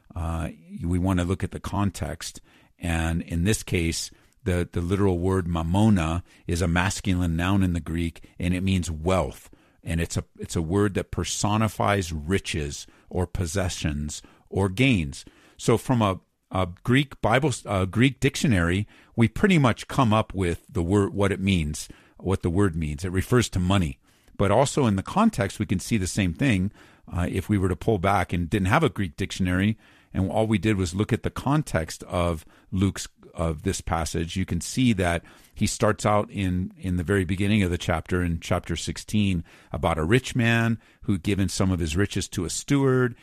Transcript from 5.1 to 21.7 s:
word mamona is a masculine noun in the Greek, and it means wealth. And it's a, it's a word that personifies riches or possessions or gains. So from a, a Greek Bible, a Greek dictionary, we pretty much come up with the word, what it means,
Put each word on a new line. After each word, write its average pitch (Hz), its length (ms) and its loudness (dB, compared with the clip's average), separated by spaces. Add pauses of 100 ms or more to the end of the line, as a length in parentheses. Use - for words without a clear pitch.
word 95 280 0
mamona 87 760 2 (240)
is 85 160 0
a 90 60 2
masculine 90 680 0
noun 95 260 2
in 90 120 2
the 85 60 -2
Greek, 85 440 -4 (140)
and 87 160 0
it 90 80 -2
means 95 280 2
wealth. 80 600 -2 (320)
And 85 180 -2
it's - 160 -4
a, - 80 -2 (140)
it's - 180 -10
a 87 60 0
word 98 320 0
that 92 160 -4
personifies 101 1000 -2
riches 76 720 -4 (220)
or 90 180 -2
possessions 80 920 -4 (280)
or 98 200 0
gains. 95 560 0 (320)
So 117 220 2
from 123 240 2
a, 92 180 0 (300)
a 92 180 0 (140)
Greek 135 380 0
Bible, 127 320 2 (120)
a 95 220 0
Greek 117 320 0
dictionary, 98 680 2 (260)
we 117 140 4
pretty 190 300 4
much 123 300 2
come 120 240 2
up 107 220 2
with 87 340 -2
the 87 140 -4
word, 98 320 2
what 98 180 0
it 92 80 -4
means, 85 480 0 (300)